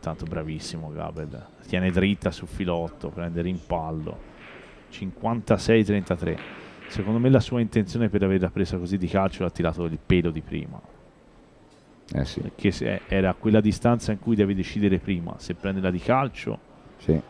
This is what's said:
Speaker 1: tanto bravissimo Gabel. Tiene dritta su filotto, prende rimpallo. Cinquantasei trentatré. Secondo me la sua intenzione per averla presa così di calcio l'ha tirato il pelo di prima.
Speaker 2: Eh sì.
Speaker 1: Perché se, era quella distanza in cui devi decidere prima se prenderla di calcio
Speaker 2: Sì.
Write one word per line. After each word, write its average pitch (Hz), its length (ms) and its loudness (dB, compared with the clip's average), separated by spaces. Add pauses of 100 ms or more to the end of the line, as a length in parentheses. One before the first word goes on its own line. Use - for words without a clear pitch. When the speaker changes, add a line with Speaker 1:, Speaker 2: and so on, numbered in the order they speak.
Speaker 1:
tanto 80 260 -8
bravissimo 80 640 -8
Gabel. 78 560 -10 (200)
Tiene 92 240 2
dritta 95 400 2
su - 160 -8
filotto, 85 640 -4
prende 85 320 -6
rimpallo. 82 960 -6 (560)
Cinquantasei 110 960 2
trentatré. 90 540 0 (500)
Secondo 107 300 0
me 127 120 6
la 131 100 8
sua 123 200 0
intenzione 110 480 2
per 98 140 2
averla 95 280 4
presa 95 260 -2
così 90 220 -2
di 90 100 -2
calcio 95 340 0
l'ha 87 80 0
tirato 85 340 -2
il 80 200 -2
pelo 87 260 4
di 80 120 -4
prima. 78 360 -8 (1300)
Speaker 2:
Eh 69 120 -2
sì. - 160 -8
Speaker 1:
Perché - 300 -2
se, 95 380 -2
era 95 260 2
quella 110 260 4
distanza 113 520 2
in 98 80 -4
cui 117 160 0
devi 101 180 4
decidere 95 440 2
prima 87 400 -4
se - 160 -8
prenderla 95 360 -2
di 90 80 0
calcio - 600 -2 (400)
Speaker 2:
Sì. 78 200 2 (100)